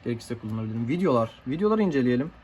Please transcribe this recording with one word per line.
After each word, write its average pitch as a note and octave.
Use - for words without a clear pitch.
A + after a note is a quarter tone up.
Gerekirse A#2
kullanabilirim. A2
Videolar. C#3
Videoları G#3
inceleyelim. C#3